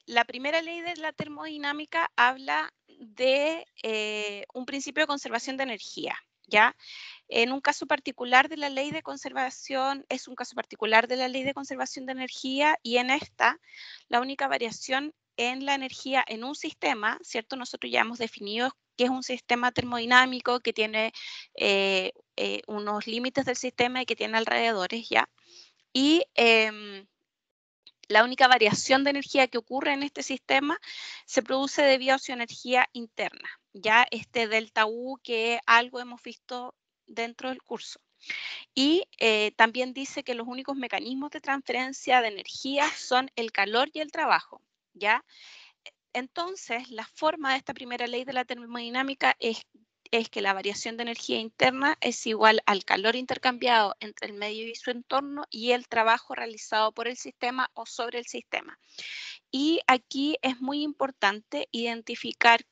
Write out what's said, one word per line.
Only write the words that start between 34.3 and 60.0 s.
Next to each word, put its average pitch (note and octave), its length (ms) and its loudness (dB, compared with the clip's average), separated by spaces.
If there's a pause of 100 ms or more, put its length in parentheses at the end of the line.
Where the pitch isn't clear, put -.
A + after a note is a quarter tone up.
delta A3 400 2
U B3 360 -6
que A#3 440 0
algo A#3+ 320 6
hemos A#3+ 240 -12
visto B3 520 -12 (300)
dentro A#3 440 -6
del C4 120 -6
curso. - 400 -12 (760)
Y, D4+ 300 4 (140)
eh, G#3+ 360 4
también A#3+ 380 4
dice C4+ 300 -8
que B3 120 -6
los A#3 120 -8
únicos C4 280 -8
mecanismos B3+ 560 -4
de D#4 100 -10
transferencia C4 800 0
de A3+ 80 2
energía C#4 680 -2
son B3+ 380 0
el A3+ 160 -4
calor A3 420 2
y D#4 60 -6
el D4+ 120 -6
trabajo, B3+ 500 0 (320)
¿ya? G#3 300 0 (920)
Entonces, B3+ 760 -8
la A3 160 -10
forma D#4 460 -2
de C4 80 2
esta C4+ 160 -10
primera A#3+ 320 -6
ley B3 180 -4
de C4+ 80 -8
la B3+ 100 0
termodinámica A#3+ 960 -2
es, A3+ 220 -2 (500)
es A3+ 180 2
que G#3+ 120 -6
la G3 120 2
variación G3+ 440 -6
de A#3+ 60 -4
energía A#3 360 -4
interna B3+ 600 2
es - 240 -2
igual A3 400 6
al G3+ 180 2
calor G#3 320 2
intercambiado B3 840 2
entre G#3 280 -10
el G#3+ 60 -12
medio G#3+ 340 -8
y A3+ 60 -10
su - 160 -8
entorno C#4 600 -4
y A#3 200 0
el B3 160 0
trabajo A3+ 460 2
realizado A3 600 -2
por A#3 140 -6
el B3+ 80 -6
sistema B3+ 600 -6
o A3+ 100 -12
sobre B3 320 -6
el A#3+ 80 -8
sistema. - 540 -8 (720)
Y D4 340 2
aquí C#4 560 2